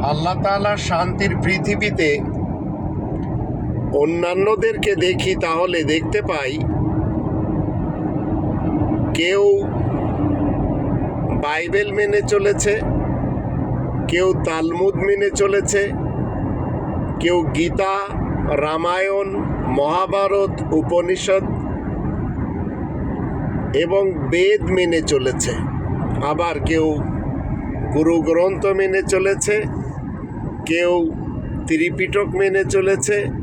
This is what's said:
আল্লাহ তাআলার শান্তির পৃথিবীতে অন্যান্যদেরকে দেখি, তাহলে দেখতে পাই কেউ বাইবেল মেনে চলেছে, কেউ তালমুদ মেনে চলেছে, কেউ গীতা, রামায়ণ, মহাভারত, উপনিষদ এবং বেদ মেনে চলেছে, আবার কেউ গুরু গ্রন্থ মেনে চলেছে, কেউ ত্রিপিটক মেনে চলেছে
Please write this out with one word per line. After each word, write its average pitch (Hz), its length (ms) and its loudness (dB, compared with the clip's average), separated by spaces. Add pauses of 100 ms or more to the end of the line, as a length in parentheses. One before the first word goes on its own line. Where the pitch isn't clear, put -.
আল্লাহ 156 380 0
তাআলার 202 440 2
শান্তির 170 540 0
পৃথিবীতে 190 680 0 (1800)
অন্যান্যদেরকে 190 1000 2
দেখি, 180 440 2
তাহলে 175 440 0
দেখতে 160 380 0
পাই 147 300 -2 (2500)
কেউ 185 280 2 (2000)
বাইবেল 170 520 0
মেনে 208 360 2
চলেছে, 202 460 2 (1300)
কেউ 180 200 2 (160)
তালমুদ 170 600 0
মেনে 202 300 2
চলেছে, 196 480 2 (1400)
কেউ 175 200 2 (140)
গীতা, 180 420 0 (680)
রামায়ণ, 180 680 0 (480)
মহাভারত, 190 800 2 (240)
উপনিষদ 180 680 2 (2500)
এবং 190 200 2 (260)
বেদ 190 400 4
মেনে 175 340 2
চলেছে, 131 480 0 (720)
আবার 160 400 0
কেউ 160 220 4 (1040)
গুরু 156 320 4
গ্রন্থ 170 400 2 (140)
মেনে 190 320 2
চলেছে, 190 480 2 (1120)
কেউ 175 260 2 (720)
ত্রিপিটক 165 680 0
মেনে 190 340 2
চলেছে 196 480 2 (260)